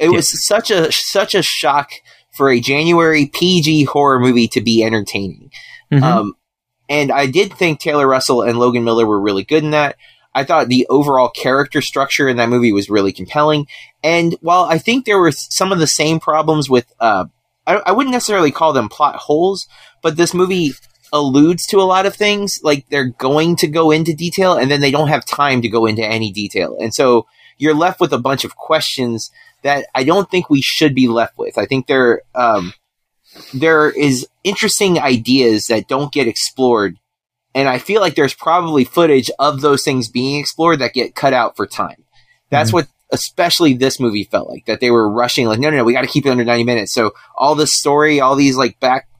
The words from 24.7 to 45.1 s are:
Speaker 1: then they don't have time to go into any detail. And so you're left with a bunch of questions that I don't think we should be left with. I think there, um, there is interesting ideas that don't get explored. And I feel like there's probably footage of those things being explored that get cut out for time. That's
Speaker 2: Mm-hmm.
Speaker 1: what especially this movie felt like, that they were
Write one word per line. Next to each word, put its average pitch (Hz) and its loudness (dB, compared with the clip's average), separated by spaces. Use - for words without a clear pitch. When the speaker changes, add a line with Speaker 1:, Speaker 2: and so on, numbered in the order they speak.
Speaker 1:
then 143 0
they 139 2
don't 147 0
have 147 0
time 135 0
to 117 -2
go 113 0
into 110 -2
any 110 -4
detail. 95 -6
And 110 -6
so 123 4
you're 151 2
left 175 0
with - 0
a 123 0
bunch 135 -4
of 107 -14
questions 123 -4
that 139 -2
I 131 -2
don't 180 0
think 180 -2
we 139 2
should 147 0
be 131 2
left 117 -2
with. 101 -8
I 104 0
think 135 -4
there, 127 2
um, 107 0
there 151 2
is 135 0
interesting 190 0
ideas 123 0
that 110 -2
don't 139 -4
get 135 0
explored. 107 0
And 135 0
I 127 -2
feel 208 -2
like 175 0
there's 139 0
probably 160 0
footage 151 2
of 139 0
those 147 0
things 127 -2
being 135 -4
explored 160 -2
that 120 -4
get 120 -4
cut 139 0
out 117 -2
for 104 -6
time. - -10
That's 139 0
Speaker 2:
Mm-hmm. 180 2
Speaker 1:
what 156 0
especially 165 0
this 135 -2
movie 107 -2
felt - -4
like, - -16
that 110 -4
they 123 2
were 113 4